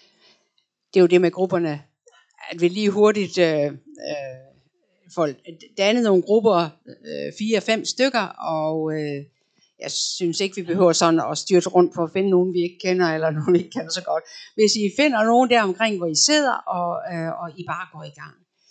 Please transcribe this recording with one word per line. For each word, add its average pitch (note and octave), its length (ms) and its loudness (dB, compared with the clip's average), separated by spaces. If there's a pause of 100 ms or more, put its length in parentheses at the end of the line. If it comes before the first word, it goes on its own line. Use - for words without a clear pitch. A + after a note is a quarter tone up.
(960)
Det F#3+ 60 6
er F3+ 40 8
jo - 20 8
det F3+ 140 6
med F3 100 2
grupperne, E3+ 540 -2 (680)
at E3+ 100 -12
vi F3 80 4
lige G3+ 220 0
hurtigt... G3+ 480 2
Øh, D#3 260 2 (440)
øh, C3+ 400 -12 (680)
får D#3+ 140 0 (500)
dannet G#3+ 240 2
nogle G3 200 4
grupper, G#3 360 2 (280)
øh, C#3+ 520 -12
fire, G#3+ 220 -2
fem A3 240 -2
stykker, A#3+ 420 -2 (300)
og, D#3 380 -4
øh, D3 300 -6 (560)
jeg C#3 100 -10
synes - 500 -4
ikke, G3 160 -4
vi G3 60 -6
behøver F3 300 4
sådan E3 280 2 (100)
at D#3 80 -6
styrte F3+ 300 2
rundt F3+ 260 4
for E3+ 100 -2
at D#3+ 80 -4
finde G3 180 0
nogen, F#3 240 2
vi F3 80 0
ikke F3+ 160 -6
kender, F3+ 280 0
eller D#3+ 260 0
<laughs> D3+ 40 -6
nogen, D#3 180 0
vi F3 40 4
ikke F3 120 -6
kender E3 200 -10
så F3 140 -8
godt. D#3+ 200 -4 (300)
Hvis G#3 220 2
I G#3 220 -2
finder C4 260 2
nogen A#3+ 260 4
der A#3 120 4
omkring, G#3 360 0
hvor E3+ 80 -4
I D#3+ 80 -4
sidder, D4 400 2
og, F3 360 -4 (220)
øh, E3 300 -6
og E3+ 60 -10 (120)
I E3+ 60 -14
bare F3 260 -10
går D#3 120 -18
i D3 160 -18
gang, D3 140 -20 (360)